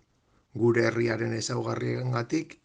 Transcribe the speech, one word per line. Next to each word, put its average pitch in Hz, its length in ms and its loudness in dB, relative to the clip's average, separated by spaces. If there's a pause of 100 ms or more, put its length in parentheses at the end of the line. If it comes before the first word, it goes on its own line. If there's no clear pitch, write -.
(540)
gure 117 340 4
herriaren 113 480 0
ezaugarriengatik 120 1300 -4